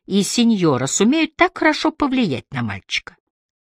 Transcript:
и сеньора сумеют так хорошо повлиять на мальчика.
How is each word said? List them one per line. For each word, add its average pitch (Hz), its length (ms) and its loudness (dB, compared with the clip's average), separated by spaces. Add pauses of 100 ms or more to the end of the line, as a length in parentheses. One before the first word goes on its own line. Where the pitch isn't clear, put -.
и 196 160 0
сеньора 175 640 2
сумеют 294 500 0
так 359 220 0
хорошо 311 340 0
повлиять 247 600 -2
на 131 100 -6
мальчика. - 540 -8 (460)